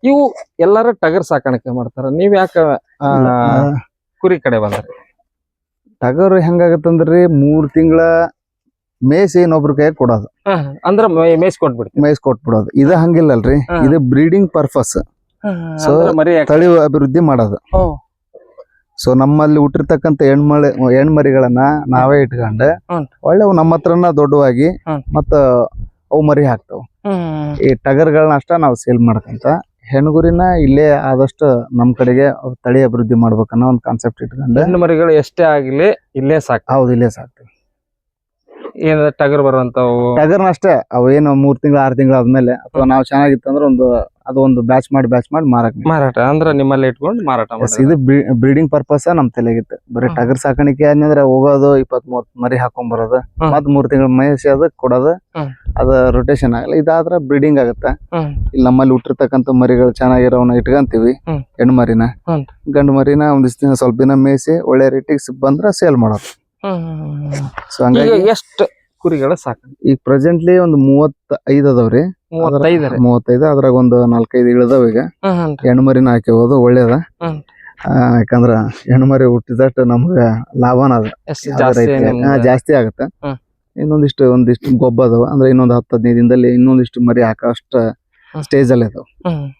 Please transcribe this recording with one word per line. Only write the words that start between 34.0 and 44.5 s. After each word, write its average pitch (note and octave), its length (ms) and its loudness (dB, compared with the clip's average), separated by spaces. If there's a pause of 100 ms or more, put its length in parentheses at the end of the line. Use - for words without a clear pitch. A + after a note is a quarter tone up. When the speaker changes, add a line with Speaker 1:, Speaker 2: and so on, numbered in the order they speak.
Speaker 2:
ಇಟ್ಕೊಂಡು B2+ 380 -4
Speaker 1:
ಹೆಣ್ಣು F3+ 180 0
ಮರಿಗಳು E3 340 0
ಎಷ್ಟೇ D3+ 300 0
ಆಗ್ಲಿ D3 720 0
ಇಲ್ಲೇ C#3 260 0
ಸಾಕು. B2+ 340 -4
Speaker 2:
ಹೌದು, B2+ 180 2
ಇಲ್ಲೇ A#2+ 180 0
ಸಾಕ್ತೀವಿ. - 420 -20 (1200)
Speaker 1:
ಏನ್ D3+ 420 0
ಟಗರ್ C#3+ 240 0
ಬರುವಂತವು? B2 760 0
Speaker 2:
ಟಗರ್ನ F3 300 2
ಅಷ್ಟೇ, F3 460 0
ಅವು B2 180 2
ಏನು C#3+ 240 2
ಮೂರ್ C#3 240 2
ತಿಂಗಳು C#3+ 220 2
ಆರ್ C3+ 160 0
ತಿಂಗಳು C3 200 2
ಆದ್ಮೇಲೆ B2 360 2
ಅಥವಾ - 300 -6
Speaker 1:
ಹ್ಮ್. C3 60 2
Speaker 2:
ನಾವ್ C3 160 2
ಚೆನ್ನಾಗಿತ್ತಂದ್ರೆ C#3+ 600 0
ಒಂದು, B2+ 280 2 (340)
ಅದು C3 140 -4
ಒಂದು C3 220 2